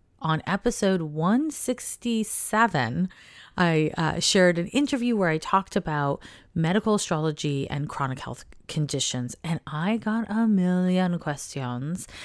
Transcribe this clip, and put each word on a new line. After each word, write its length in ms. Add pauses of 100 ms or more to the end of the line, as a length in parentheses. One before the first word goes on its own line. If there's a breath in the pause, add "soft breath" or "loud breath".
(220)
on 240
episode 540
one 500
sixty-seven, 1600 (480 loud breath)
I, 400
uh, 240
shared 380
an 80
interview 500
where 140
I 80
talked 380
about 440 (340 loud breath)
medical 400
astrology 760
and 180
chronic 300
health 260 (240)
conditions, 720
and 240
I 300
got 340
a 160
million 720
questions 880 (180 loud breath)